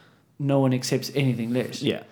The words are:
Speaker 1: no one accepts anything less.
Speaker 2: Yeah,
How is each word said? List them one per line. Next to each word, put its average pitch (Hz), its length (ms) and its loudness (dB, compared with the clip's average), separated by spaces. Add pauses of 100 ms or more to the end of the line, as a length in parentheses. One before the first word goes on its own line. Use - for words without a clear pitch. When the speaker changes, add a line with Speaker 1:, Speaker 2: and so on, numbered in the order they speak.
(400)
Speaker 1:
no 139 220 2
one 131 120 4
accepts 127 420 -2
anything 120 380 0
less. 117 280 -4
Speaker 2:
Yeah, - 300 -2